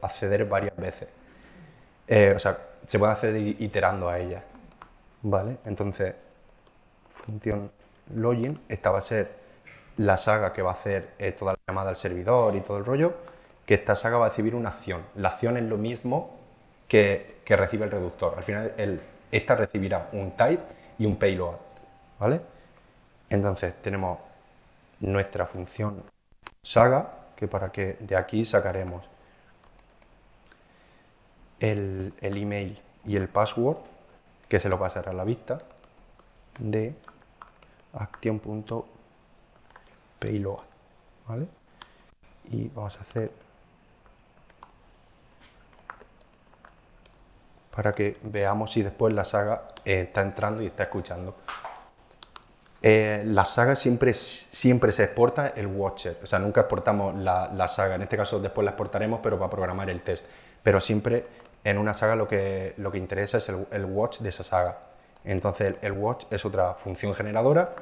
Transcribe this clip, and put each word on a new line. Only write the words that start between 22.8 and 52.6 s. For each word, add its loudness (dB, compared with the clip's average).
Entonces 0
tenemos -4
nuestra -2
función -6
saga, 4
que -6
para -4
que -4
de -2
aquí 0
sacaremos 0
el, -2
el -4
email -4
y -2
el 0
password, 2
que 4
se -2
lo 0
pasará -4
a -6
la -4
vista -4
de -2
acción.payload, -8
¿vale? -6
Y -4
vamos -10
a -18
hacer -6
para 0
que -2
veamos -2
si 2
después 2
la 0
saga, -2
eh, 2
está -2
entrando -2
y -4
está -4
escuchando. -8